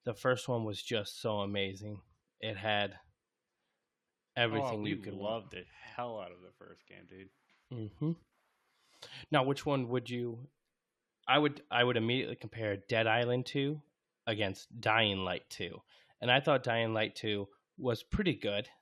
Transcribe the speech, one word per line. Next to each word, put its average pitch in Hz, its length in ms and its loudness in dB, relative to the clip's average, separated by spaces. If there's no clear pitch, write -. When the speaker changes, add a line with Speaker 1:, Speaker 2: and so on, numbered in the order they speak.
Speaker 1:
the 123 80 -4
first 127 340 0
one 117 160 0
was 104 180 -6
just - 380 -4
so 107 200 0
amazing. 101 640 -4
It 107 180 -6
had 104 420 0
everything 117 420 2
Speaker 2:
Oh, 104 40 -6
we 104 80 -2
Speaker 1:
you 101 60 -2
could 104 180 -10
want. 104 280 -6
Speaker 2:
loved - 100 -18
the 92 120 -12
hell 120 240 -6
out 90 120 -10
of 90 100 -20
the 90 120 -20
first 95 340 -20
game, 95 220 -20
dude. 95 200 -18
Speaker 1:
Mm-hmm. 120 380 -6
Now, 143 120 4
which 139 220 0
one 139 240 2
would 123 200 -2
you, 120 380 -4
I 143 100 6
would, 147 240 4
I 120 120 6
would 123 140 6
immediately 120 380 2
compare 110 420 -4
Dead 113 300 2
Island 120 380 4
two 143 360 -2
against 104 540 -2
Dying 107 380 4
Light 90 300 -2
two. 92 320 -8
And 123 100 2
I 135 80 6
thought 139 240 4
Dying 113 300 2
Light 110 220 0
two 104 320 -2
was 120 260 -2
pretty 180 320 0
good. 104 340 -4